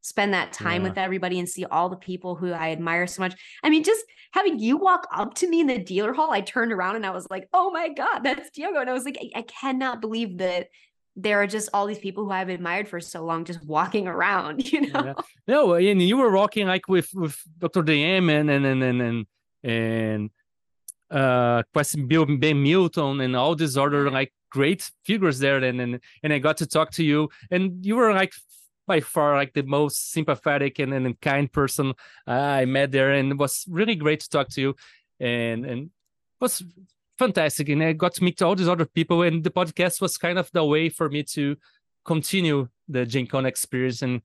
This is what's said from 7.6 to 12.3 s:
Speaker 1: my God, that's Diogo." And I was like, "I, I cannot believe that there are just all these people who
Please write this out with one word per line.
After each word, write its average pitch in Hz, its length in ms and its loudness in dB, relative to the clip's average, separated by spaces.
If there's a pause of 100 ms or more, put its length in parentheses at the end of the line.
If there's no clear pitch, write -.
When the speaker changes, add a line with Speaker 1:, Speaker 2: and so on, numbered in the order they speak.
Speaker 1:
my 339 180 -4
God, 339 320 -2
that's 269 300 -2
Diogo." 311 300 -4
And 254 100 -2
I - 20 -2
was 254 120 -4
like, 277 160 -8
"I, - 200 -10
I - 20 -8
cannot 262 580 -6
believe 220 380 -4
that 180 300 -2 (480)
there 208 240 0
are 202 60 2
just 208 260 -6
all 202 140 2
these 208 120 -6
people 196 260 -8
who 196 60 -6